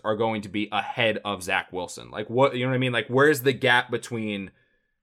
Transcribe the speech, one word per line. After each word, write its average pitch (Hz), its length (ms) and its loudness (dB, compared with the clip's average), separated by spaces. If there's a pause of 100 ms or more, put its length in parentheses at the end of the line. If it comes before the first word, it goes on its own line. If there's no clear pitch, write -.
are 110 120 0
going 110 240 0
to 101 80 -10
be 104 220 -4
ahead 107 540 0
of 98 180 -6
Zach 92 300 -2
Wilson? 87 380 -8
Like, 107 200 -8
what, 131 240 4
you 123 100 -2
know 131 60 0
what 127 60 0
I - 20 0
mean? 127 140 0
Like, 117 160 0
where's 139 340 4
the 131 100 4
gap 120 380 2
between 107 640 -6 (500)